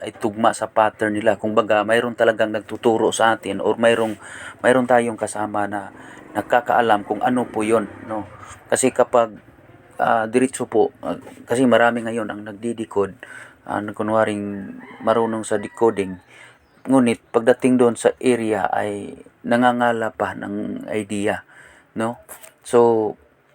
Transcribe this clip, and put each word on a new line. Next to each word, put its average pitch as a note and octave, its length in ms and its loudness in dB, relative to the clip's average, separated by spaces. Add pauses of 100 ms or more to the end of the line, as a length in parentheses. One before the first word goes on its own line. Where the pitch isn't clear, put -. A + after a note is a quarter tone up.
ay G#2+ 80 -10
tugma A2 400 0
sa G#2+ 160 -6
pattern G#2+ 480 0
nila. G#2 240 0
Kumbaga, G#2+ 400 2
mayroon A#2 320 0
talagang A2 400 2
nagtuturo A2 560 0
sa A2+ 240 2
atin - 280 -6
or A2 200 0
mayroong, A2+ 320 2 (480)
mayroon B2 240 4
tayong A#2+ 320 2
kasama G#2 520 -4
na G2+ 240 -10 (400)
nakakaalam A2+ 720 2
kung G#2+ 160 -4
ano B2 240 0
po A2 160 -6
yun, G#2+ 240 2 (240)
no? G#2+ 160 -8 (440)
Kasi B2+ 200 2
kapag, A#2 480 2 (640)
ah, A#2 240 2
diretso B2+ 400 0
po, G#2+ 280 0 (120)
ah, - 120 -6 (280)
kasi B2 240 0
marami A#2 340 4
ngayon A2+ 280 -6
ang G#2 100 -10
nagdidecode, G#2+ 760 -6 (540)
ah, G2+ 120 -4
na G#2 120 -8
kunwaring G#2 840 -2 (280)
marunong A2+ 400 0
sa G#2 160 -2
decoding. G2+ 560 -2 (680)
Ngunit B2+ 320 2 (100)
pagdating B2+ 480 2
doon A#2+ 220 4
sa - 180 2
area A2+ 540 0
ay G#2 420 -6 (320)
nangangala A#2+ 640 2
pa G2 240 -6
ng G2+ 560 -10
idea, G#2 560 -4 (480)
no? A2+ 240 -4 (480)
So, A#2 480 4 (420)